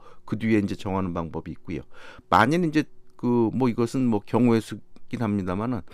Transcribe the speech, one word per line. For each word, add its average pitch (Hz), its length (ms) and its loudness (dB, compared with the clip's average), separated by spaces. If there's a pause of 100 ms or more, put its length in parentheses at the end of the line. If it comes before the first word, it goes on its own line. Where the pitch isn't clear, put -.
(260)
그 107 140 -4
뒤에 110 200 4
이제 98 160 0
정하는 95 380 -2
방법이 82 380 -6
있고요. 78 300 -8 (480)
만일 151 360 6
이제 151 180 2 (320)
그 120 380 2
뭐 127 160 2
이것은 120 380 0
뭐 107 180 2
경우의 113 360 4
수긴 - 600 -10
합니다만은 104 600 -2 (120)